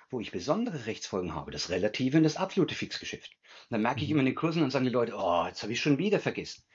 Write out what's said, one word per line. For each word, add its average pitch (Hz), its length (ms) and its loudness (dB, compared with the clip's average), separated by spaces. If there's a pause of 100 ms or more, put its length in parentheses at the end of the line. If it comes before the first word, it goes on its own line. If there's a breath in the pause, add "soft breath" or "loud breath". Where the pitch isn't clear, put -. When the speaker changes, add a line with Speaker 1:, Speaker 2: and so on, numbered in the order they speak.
(100)
Speaker 1:
wo 131 80 -4
ich 104 140 -8
besondere 156 540 -2
Rechtsfolgen 92 480 -4
habe, 71 180 -8
das - 180 -6
relative 107 460 0
und 160 80 8
das 151 120 2
absolute 185 380 0
Fixgeschäft. - 580 -8
Und - 380 -20
dann 104 120 0
merke 120 200 0
ich 147 60 -2
Speaker 2:
Mhm. - 20 0
Speaker 1:
immer 156 100 4
in 131 60 4
den 131 80 2
Kursen, 160 280 0
dann 135 80 2
sagen 131 140 2
die 127 60 2
Leute, 113 260 2
„Oh, 87 300 2
jetzt - 160 -8
habe 107 100 -4
ich 120 80 -2
schon 147 180 4
wieder 196 200 2
vergessen.“ - 460 -4 (100)